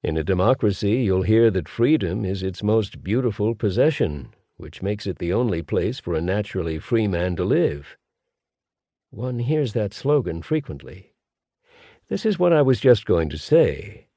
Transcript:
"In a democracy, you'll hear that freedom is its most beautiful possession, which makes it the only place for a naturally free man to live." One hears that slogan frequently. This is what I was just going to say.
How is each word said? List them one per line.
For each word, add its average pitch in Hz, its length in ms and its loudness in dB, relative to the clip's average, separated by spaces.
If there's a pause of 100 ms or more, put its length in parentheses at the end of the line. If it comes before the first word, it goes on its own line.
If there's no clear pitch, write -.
"In 80 120 -2
a 80 60 0
democracy, 98 800 2
you'll 95 200 0
hear 110 280 4
that 90 180 -4
freedom 113 560 0
is 95 200 -4
its 95 180 -6
most 104 400 0
beautiful 110 540 -2
possession, 101 760 0 (260)
which - 220 -14
makes 104 280 -4
it 87 100 -6
the 87 140 -2
only 104 280 0
place 98 380 -2
for 85 160 -6
a 80 60 0
naturally 87 580 -2
free 107 300 0
man 90 260 0
to 90 100 -2
live." 104 520 -2 (1120)
One 120 300 -6
hears 135 320 0
that 107 200 -2
slogan 107 480 0
frequently. 87 760 -6 (920)
This - 180 -6
is 202 140 0
what 175 140 4
I 151 100 6
was 131 160 4
just 123 280 4
going 82 240 2
to - 80 -8
say. 101 680 0 (100)